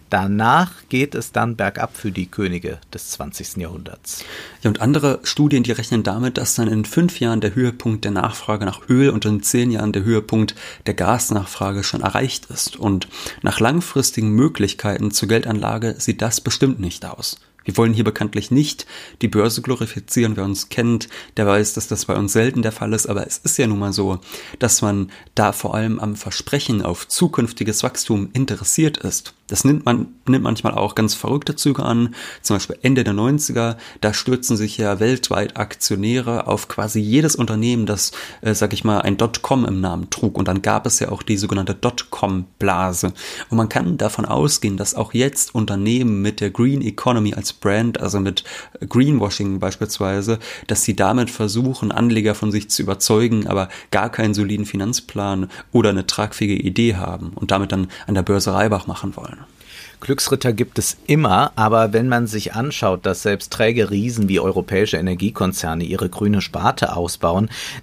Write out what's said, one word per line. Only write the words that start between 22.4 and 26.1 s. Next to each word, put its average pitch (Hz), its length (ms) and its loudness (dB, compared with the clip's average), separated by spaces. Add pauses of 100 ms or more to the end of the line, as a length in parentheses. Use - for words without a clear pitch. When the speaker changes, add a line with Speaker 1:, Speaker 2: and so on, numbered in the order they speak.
Speaker 2:
der 110 120 0
Fall 107 200 -4
ist. 110 140 -2
Aber 101 180 -4
es - 120 -8
ist - 200 -4
ja 135 80 4
nun 104 140 2
mal 101 140 -2
so, 95 260 0 (400)
dass - 220 2
man 101 280 0 (240)
da 104 200 4
vor - 200 -4
allem 110 260 0
am 104 180 -4